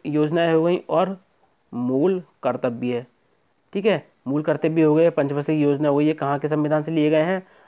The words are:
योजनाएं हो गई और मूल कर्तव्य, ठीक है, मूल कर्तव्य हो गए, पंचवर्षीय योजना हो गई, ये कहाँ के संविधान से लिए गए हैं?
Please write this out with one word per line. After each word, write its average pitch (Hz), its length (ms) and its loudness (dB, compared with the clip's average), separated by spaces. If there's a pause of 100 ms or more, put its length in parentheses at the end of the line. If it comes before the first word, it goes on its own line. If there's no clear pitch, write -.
योजनाएं 151 480 0
हो 160 100 4
गई 175 140 0
और 185 440 -2 (520)
मूल 135 500 0 (200)
कर्तव्य, 123 640 -4 (680)
ठीक 196 120 -2
है, 180 220 0 (200)
मूल 147 160 -2
कर्तव्य 160 380 0
हो 151 140 6
गए, 165 140 4
पंचवर्षीय 147 540 -2
योजना 143 260 0
हो 143 80 2
गई, 147 80 2
ये 156 80 2
कहाँ 143 260 -4
के 151 80 -4
संविधान 151 360 0
से 160 80 -8
लिए 151 180 2
गए 156 120 2
हैं? 185 260 -4 (200)